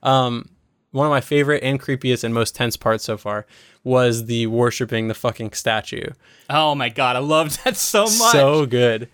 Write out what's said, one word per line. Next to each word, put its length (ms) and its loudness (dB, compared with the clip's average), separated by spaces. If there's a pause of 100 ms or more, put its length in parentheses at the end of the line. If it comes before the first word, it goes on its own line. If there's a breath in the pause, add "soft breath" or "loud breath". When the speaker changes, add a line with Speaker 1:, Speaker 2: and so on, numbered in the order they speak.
Speaker 1:
Um, 480 0 (400)
one 160 0
of 40 2
my 120 2
favorite 400 2
and 180 -2
creepiest 440 -2
and 100 -2
most 200 0
tense 220 -4
parts 280 -2
so 120 -4
far 300 -8 (360 soft breath)
was 440 2
the 200 -2
worshiping 600 0
the 60 -4
fucking 400 -6
statue. 560 -4 (400 soft breath)
Speaker 2:
Oh 240 0
my 160 -4
God, 260 0
I 40 -2
loved 400 0
<laughs> 40 -6
that 140 -2
so 240 2
much. 300 4
Speaker 1:
So 340 4
good. 480 0